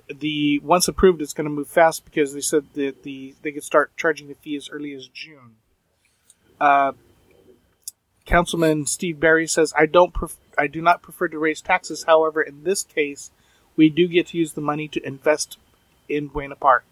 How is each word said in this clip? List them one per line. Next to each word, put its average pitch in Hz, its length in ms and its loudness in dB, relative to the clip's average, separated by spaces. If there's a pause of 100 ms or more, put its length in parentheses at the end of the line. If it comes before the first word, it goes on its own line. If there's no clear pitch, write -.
(120)
the, 147 460 -2
once 165 300 2
approved, 170 320 4
it's 143 120 -8
gonna 151 160 -6
move 147 200 -6
fast 165 340 2
because 143 300 -4
they 143 80 -12
said 143 320 0
that 139 300 -6
the, 135 400 -16
they 151 100 -8
could 143 100 -12
start - 320 0
charging 147 320 -4
the 143 60 -16
fee 147 240 -10
as 135 120 -14
early 147 240 -12
as 131 140 -16
June. 131 500 -20 (1000)
Uh, 139 340 4 (1300)
Councilman 165 600 0
Steve 165 340 -6
Barry 160 280 4
says, 160 300 0
"I 156 80 4
don't 175 280 4
pref-, - 240 -8 (200)
I 143 100 0
do 156 140 -12
not 170 200 2
prefer - 260 -6
to 156 100 -12
raise 156 240 -4
taxes. - 440 -4
However, 160 360 4
in 143 220 -10
this 185 200 -4
case, - 480 -8 (440)
we 160 140 6
do 170 180 2
get 165 200 0
to 170 100 -12
use 160 160 -2
the 156 80 -10
money 147 260 -4
to - 180 -10
invest 143 520 -2 (500)
in 147 200 -4
Buena 139 280 -10
Park." 127 360 4